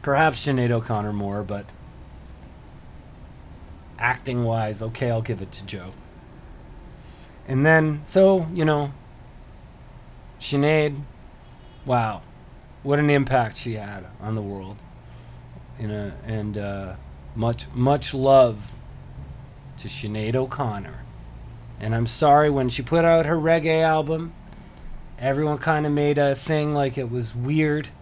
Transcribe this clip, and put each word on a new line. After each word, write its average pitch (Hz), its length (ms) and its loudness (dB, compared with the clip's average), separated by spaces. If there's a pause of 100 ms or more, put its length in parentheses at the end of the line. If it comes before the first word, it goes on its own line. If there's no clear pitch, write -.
Perhaps 143 380 4
Sinead 127 240 2
O'Connor 113 420 0
more, 101 300 -4
but 101 240 -6 (2250)
acting-wise, 117 800 0
okay, 113 300 -2
I'll 113 100 2
give 110 220 -4
it 95 100 -12
to 98 140 -14
Joe. 92 260 -10 (1500)
And 135 200 2
then, 156 380 6
so, 190 500 6
you 170 100 2
know, 147 300 2 (1500)
Sinead, 147 580 2 (840)
wow, 117 380 0 (600)
what 143 160 2
an 147 120 4
impact 131 480 2
she 117 160 -6
had 101 320 -10 (120)
on 110 160 -4
the 110 60 -2
world. 98 380 -10 (1000)
You 113 100 -6
know, 104 240 -6 (120)
and, 107 320 -4
uh, 98 380 -6 (420)
much, 117 380 -2
much 127 400 2
love 131 580 6 (1040)
to - 120 -12
Sinead 107 460 -4
O'Connor. 123 680 -4 (760)
And 110 160 -2
I'm 117 120 2
sorry, 147 420 6
when 135 220 2
she 120 100 -4
put 165 240 2
out 165 220 6
her 160 100 2
reggae 160 460 4
album, 160 500 0 (840)
everyone 139 400 0
kinda 151 320 0
made 147 260 4
a 143 180 4
thing 151 380 0
like 139 240 0
it 127 140 -4
was 117 240 -4
weird. 147 560 0 (120)